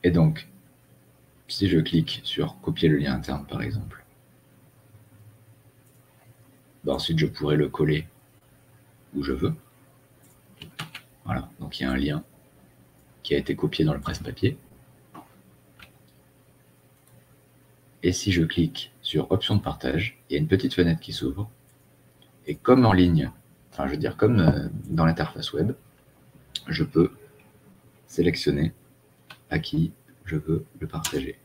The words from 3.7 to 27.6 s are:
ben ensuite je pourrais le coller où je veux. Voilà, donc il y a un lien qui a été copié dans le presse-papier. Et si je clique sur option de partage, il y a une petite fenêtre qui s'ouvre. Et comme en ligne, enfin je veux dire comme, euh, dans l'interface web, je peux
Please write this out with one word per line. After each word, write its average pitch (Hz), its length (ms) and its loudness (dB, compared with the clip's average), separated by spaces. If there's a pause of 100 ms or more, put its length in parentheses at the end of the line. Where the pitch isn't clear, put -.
ben 69 100 -2
ensuite 80 260 -2
je 78 80 2
pourrais 76 300 0
le 73 100 2
coller 76 400 0 (1080)
où 71 80 -4
je 69 100 -4
veux. - 200 -2 (1700)
Voilà, 64 240 -6 (100)
donc - 200 -12
il - 40 -4
y - 20 -4
a 65 60 -2
un 65 60 -2
lien 73 260 -2 (960)
qui - 140 -2
a - 20 2
été 71 180 -2
copié - 300 -2
dans 76 80 2
le 71 60 -4
presse-papier. - 580 -4 (3500)
Et 90 120 2
si - 180 -2
je 87 100 4
clique - 500 0 (120)
sur - 280 -2
option - 260 0
de - 40 2
partage, 73 560 -4 (120)
il - 40 -4
y - 40 -2
a - 20 0
une 156 80 0
petite - 260 2
fenêtre 85 280 2
qui - 120 -12
s'ouvre. 85 380 -6 (960)
Et 76 80 -6
comme 127 280 6
en 92 100 6
ligne, 82 360 6 (420)
enfin 69 140 -6
je 67 60 -4
veux 73 60 -6
dire - 200 -4
comme, 110 220 4
euh, 80 280 4 (180)
dans 82 200 2
l'interface 78 480 -2
web, 87 200 0 (920)
je - 160 -2
peux - 280 2 (960)